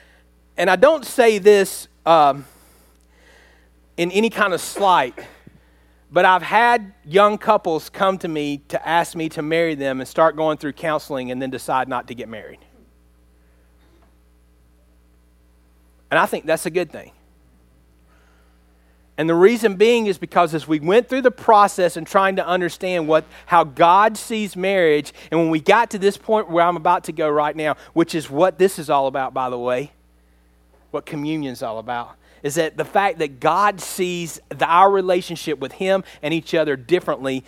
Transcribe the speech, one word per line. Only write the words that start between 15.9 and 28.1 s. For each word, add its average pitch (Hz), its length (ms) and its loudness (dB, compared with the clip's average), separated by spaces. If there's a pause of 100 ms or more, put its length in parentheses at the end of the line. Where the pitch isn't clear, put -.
And 147 80 2
I 190 80 2
think 190 200 -8
that's 156 200 -4
a 165 40 -6
good 170 200 -4
thing. - 220 -18 (2000)
And 156 120 -2
the 165 60 0
reason 202 420 4
being 226 300 2
is 185 120 -2
because 170 360 0
as 147 120 -6
we 151 140 -2
went 190 280 2
through 254 140 -4
the 247 80 2
process 202 640 2
and 165 100 -10
trying 196 300 0
to 170 100 -4
understand 180 600 -4
what, 156 180 2 (220)
how 175 180 4
God 175 520 4
sees 214 400 -8
marriage, 180 560 0 (180)
and 156 80 0
when 165 120 2
we 160 100 0
got 214 300 2
to 214 80 -8
this 196 180 0
point 214 340 -2
where 165 140 2
I'm 175 120 0
about 175 280 0
to 175 80 -10
go 156 160 -2
right 147 260 0
now, 156 220 -4 (160)
which 165 220 0